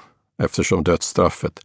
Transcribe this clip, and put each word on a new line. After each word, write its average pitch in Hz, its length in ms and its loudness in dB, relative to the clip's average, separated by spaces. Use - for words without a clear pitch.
eftersom 87 460 0
dödsstraffet - 800 0